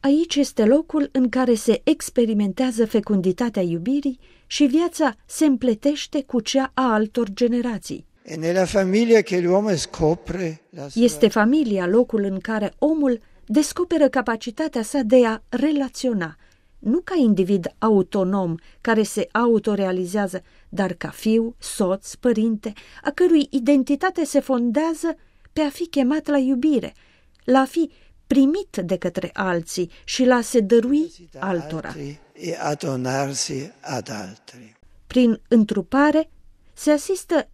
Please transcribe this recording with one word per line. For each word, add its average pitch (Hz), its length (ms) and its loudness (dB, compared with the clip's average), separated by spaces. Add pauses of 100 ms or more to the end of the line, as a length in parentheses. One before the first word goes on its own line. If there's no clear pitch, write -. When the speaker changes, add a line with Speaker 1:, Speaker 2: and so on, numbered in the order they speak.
Speaker 1:
Aici 302 340 2
este 269 300 0
locul 285 480 2
în 254 160 2
care 254 260 2
se 220 300 0
experimentează 226 1000 0
fecunditatea 208 760 0
iubirii 240 560 -4 (280)
și - 180 0
viața 294 500 0 (120)
se - 180 -2
împletește 277 760 0
cu 247 180 -2
cea 269 340 -2
a 254 180 0
altor 214 360 0
generații. 240 760 -4 (160)
Speaker 2:
E 156 140 -12
nella 175 280 0
famiglia 208 560 4
che 180 200 -2
l'uomo 190 340 2
scopre 165 960 -4
la 143 180 -14
sua 226 140 0
Speaker 1:
Este 233 260 4
familia 214 580 2
locul 214 380 2
în 196 140 -4
care 208 400 -4
omul 285 420 0 (280)
descoperă 311 600 0
capacitatea 247 760 -4
sa 269 220 -4
de 247 220 6
a 220 220 -4
relaționa, 247 880 -2 (420)
nu 262 260 0
ca 381 120 -8
individ 196 640 2
autonom 190 760 0 (260)
care 220 220 0
se 208 300 -4
autorealizează, 202 1120 0 (260)
dar 185 240 -2
ca 165 160 -10
fiu, 226 500 0
soț, - 560 -4
părinte, 220 580 -2 (300)
a 294 80 -2
cărui 330 400 4
identitate 285 760 0
se 285 160 0
fondează 294 760 -2 (360)
pe - 80 -2
a 302 80 0
fi 330 180 -8
chemat 285 400 0
la 285 120 2
iubire, 262 560 0 (500)
la 262 140 4
a 262 60 4
fi 302 260 -4 (360)
primit 277 580 2
de 175 120 -2
către 175 360 -6
alții 175 580 -4 (140)
și - 200 -2
la 254 100 4
a 240 60 2
se 233 200 0
dărui 240 520 2 (180)
Speaker 2:
da 135 100 -16
Speaker 1:
altora. 160 480 -6
Speaker 2:
altri 143 320 -12 (120)
e 170 280 -8
a 151 140 -2
donarsi 135 1080 -4
ad - 300 -10
altri. 107 680 -16 (300)
Speaker 1:
Prin 240 420 2
întrupare 262 840 2 (420)
se - 180 -2
asistă 302 640 -2